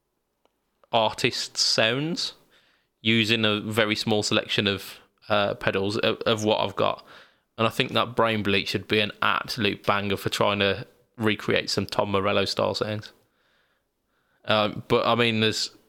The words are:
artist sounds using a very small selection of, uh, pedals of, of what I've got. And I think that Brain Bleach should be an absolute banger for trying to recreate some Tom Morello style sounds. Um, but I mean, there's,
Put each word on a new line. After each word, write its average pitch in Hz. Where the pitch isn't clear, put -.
artist -
sounds 135
using 113
a 107
very 107
small 107
selection 107
of, 98
uh, 104
pedals 101
of, -
of 107
what 107
I've 101
got. -
And 113
I 113
think 127
that 110
Brain 113
Bleach 98
should 98
be 107
an 104
absolute 101
banger 101
for -
trying 101
to 98
recreate 107
some 101
Tom 104
Morello 98
style 98
sounds. 104
Um, 107
but 117
I 117
mean, 113
there's, 110